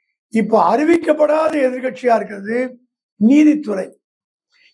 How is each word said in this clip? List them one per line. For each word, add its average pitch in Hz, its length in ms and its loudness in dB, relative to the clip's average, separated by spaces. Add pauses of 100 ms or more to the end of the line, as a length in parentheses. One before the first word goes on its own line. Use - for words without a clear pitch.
(280)
இப்போ 214 480 0
அறிவிக்கப்படாத 311 760 0
எதிர்கட்சியா 254 640 -2
இருக்கிறது 214 640 -6 (360)
நீதித்துறை. 240 840 0 (760)